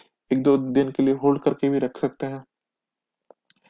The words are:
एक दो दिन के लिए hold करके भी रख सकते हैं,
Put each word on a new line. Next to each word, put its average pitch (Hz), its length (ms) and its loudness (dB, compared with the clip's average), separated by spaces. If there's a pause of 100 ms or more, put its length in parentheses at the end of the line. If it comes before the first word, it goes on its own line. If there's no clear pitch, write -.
(320)
एक 131 120 0
दो 139 140 4
दिन 135 340 0
के 135 120 -2
लिए 135 120 2
hold 139 260 0
करके 139 280 -2
भी 139 100 0
रख 127 180 -4
सकते 139 280 -6
हैं, 135 180 -10 (1300)